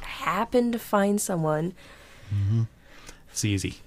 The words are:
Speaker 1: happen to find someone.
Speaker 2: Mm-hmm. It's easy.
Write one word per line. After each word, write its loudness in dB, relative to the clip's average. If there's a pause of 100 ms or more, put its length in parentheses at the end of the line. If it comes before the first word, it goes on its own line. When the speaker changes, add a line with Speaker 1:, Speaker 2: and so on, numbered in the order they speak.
Speaker 1:
happen 0
to -2
find 2
someone. 0 (600)
Speaker 2:
Mm-hmm. 2 (680)
It's -4
easy. -2